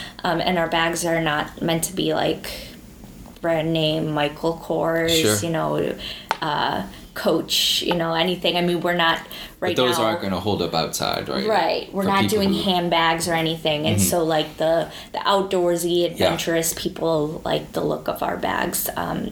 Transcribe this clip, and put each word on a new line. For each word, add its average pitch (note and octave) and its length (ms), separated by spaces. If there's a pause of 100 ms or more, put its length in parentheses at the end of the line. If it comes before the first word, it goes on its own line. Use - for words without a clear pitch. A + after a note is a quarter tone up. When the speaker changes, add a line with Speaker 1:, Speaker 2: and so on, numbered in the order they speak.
(220)
Speaker 1:
Um, F3 180
and F#3 180
our E3 100
bags E3 360
are E3 160
not D#3 420
meant E3 220
to - 100
be, D#3 200
like, D#3 360 (920)
brand E3 320
name D#3 400
Michael D3 500
Kors, E3 580
Speaker 2:
Sure. - 160 (120)
Speaker 1:
you - 40
know, D#3 420 (460)
uh, D3+ 460 (280)
Coach, - 680
you F3+ 120
know, E3 200
anything. F3 420
I F3 40
mean, F3 200
we're F3 140
not, E3 260 (420)
Speaker 2:
But - 60
Speaker 1:
right F3 80
Speaker 2:
those B2+ 200
Speaker 1:
now A#2 100
Speaker 2:
aren't G#2+ 160
gonna F#2+ 180
hold F#2+ 200
up E2+ 140
outside, G#1+ 540
right? C2+ 180
Speaker 1:
Right. F3 480
We're G3 80
Speaker 2:
For F#3+ 60
Speaker 1:
not G3 140
Speaker 2:
people G#3 160
Speaker 1:
doing G3 140
Speaker 2:
who E3 100
Speaker 1:
handbags E3+ 680
or E3+ 60
anything. D#3+ 520
And D#3+ 120
Speaker 2:
Mm-hmm. G3 120
Speaker 1:
so, F3 140
like, D#3 320
the, D#3+ 340 (220)
the - 80
outdoorsy, F3 800
Speaker 2:
Yeah. E3+ 100
Speaker 1:
adventurous E3+ 680
people D#3+ 680
like D3+ 280
the D#3+ 80
look D#3+ 280
of - 160
our - 120
bags. - 600
Um, E3+ 360